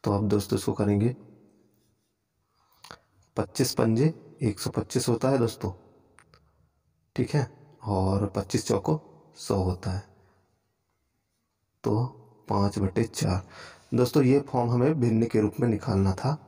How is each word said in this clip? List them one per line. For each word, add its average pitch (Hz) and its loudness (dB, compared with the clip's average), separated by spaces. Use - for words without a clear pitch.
तो 104 2
अब 101 0
दोस्तों 101 0
इसको 104 -2
करेंगे, 101 2
पच्चीस 127 -2
पंजे 117 2
एक 107 -2
सौ 117 -4
पच्चीस - -2
होता 123 0
है 139 2
दोस्तों। 113 -2
ठीक 123 -2
है, 151 0
और 98 0
पच्चीस - -4
चौको 151 0
सौ - -2
होता 92 -2
है, 98 -6
तो 110 0
पाँच 101 0
बटे 101 0
चार। 95 -4
दोस्तों, 123 2
ये 131 6
फॉर्म 120 -2
हमें 131 2
भिन्न 113 4
के 110 0
रूप 107 0
में 120 2
निकालना 98 2
था 139 -2